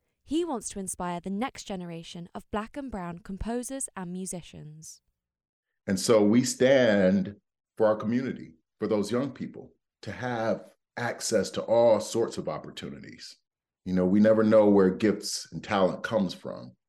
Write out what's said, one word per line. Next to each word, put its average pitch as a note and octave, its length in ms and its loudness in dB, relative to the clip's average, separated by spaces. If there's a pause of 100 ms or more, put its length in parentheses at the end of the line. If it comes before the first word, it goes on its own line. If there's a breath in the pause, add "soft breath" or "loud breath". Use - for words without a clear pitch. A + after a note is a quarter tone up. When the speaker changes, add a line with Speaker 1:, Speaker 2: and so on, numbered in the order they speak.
(260)
Speaker 1:
He E4 180 -2
wants C4 280 -6
to - 80 -10
inspire F3 420 -8
the F#3+ 80 -8
next G3 340 -6
generation E3+ 720 -12
of - 160 -12
Black G#3+ 240 -6
and C#4 160 -10
brown F3 280 -10
composers A#3+ 760 -8
and F#3 160 -10
musicians. F3 880 -14 (840)
Speaker 2:
And G2 140 -2
so A2 240 4
we A#2 220 4
stand B2 880 4 (400)
for A2 120 2
our G#2+ 100 2
community, A#2 560 -4 (260)
for G#2+ 80 -4
those G2+ 240 -2
young B2+ 200 -2
people, - 420 -14 (300)
to - 100 -10
have A2+ 500 -4 (320)
access A2+ 540 -2
to - 140 -6
all A#2 360 4
sorts - 380 -4
of E2+ 100 -8
opportunities. - 880 -12 (480)
You F#2 80 -6
know, F#2 140 2
we G2+ 160 4
never A2 240 6
know G#2+ 220 8
where G2 220 8
gifts - 640 -2
and E2 100 -10
talent F#2+ 400 0
comes G2 320 -2
from, A#1 380 -14 (180)